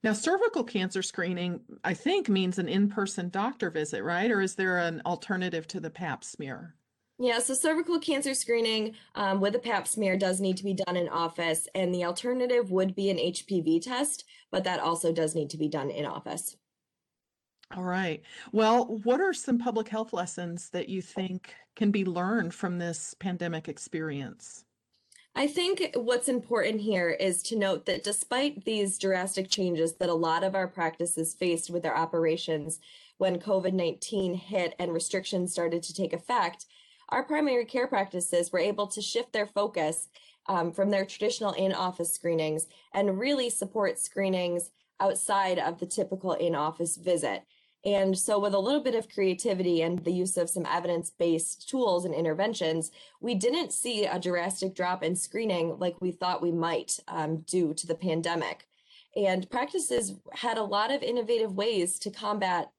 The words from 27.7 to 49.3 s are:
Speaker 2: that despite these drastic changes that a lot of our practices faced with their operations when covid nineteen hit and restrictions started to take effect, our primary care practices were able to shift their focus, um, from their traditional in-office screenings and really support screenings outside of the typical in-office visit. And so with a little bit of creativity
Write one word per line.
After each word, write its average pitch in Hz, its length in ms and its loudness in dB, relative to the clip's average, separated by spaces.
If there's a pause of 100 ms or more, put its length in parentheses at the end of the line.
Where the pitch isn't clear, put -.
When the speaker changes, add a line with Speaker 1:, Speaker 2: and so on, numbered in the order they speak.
Speaker 2:
that 185 180 -2
despite 247 600 -2
these 208 340 0
drastic 190 500 0
changes 165 460 0
that 175 160 0
a 170 40 2
lot 165 300 2
of 190 100 0
our 190 140 0
practices 165 640 -2
faced 170 380 0
with 175 120 -2
their 143 140 0
operations 160 840 0 (380)
when 185 200 2
covid 185 360 0
nineteen 180 600 0
hit 185 440 -2
and 175 140 -2
restrictions 180 600 -2
started 170 320 0
to 160 100 -10
take 185 180 -2
effect, 175 540 -2 (420)
our 254 140 0
primary 269 440 2
care 247 200 0
practices 185 680 0
were 185 60 2
able 202 280 0
to 208 160 -6
shift 233 300 -4
their 214 140 0
focus, 185 600 -2 (380)
um, 170 260 0
from 196 180 2
their 196 140 2
traditional 202 480 -2
in-office 185 580 0
screenings 160 560 0 (280)
and 190 240 2
really 254 320 0
support 202 480 -2
screenings 180 720 -2 (280)
outside 190 600 2
of 170 200 -2
the - 60 -4
typical 185 480 -2
in-office 165 640 0
visit. 147 460 0 (420)
And 196 320 4
so 208 220 2
with 202 160 2
a 202 40 6
little 262 220 2
bit 254 140 0
of 220 160 -2
creativity 185 720 2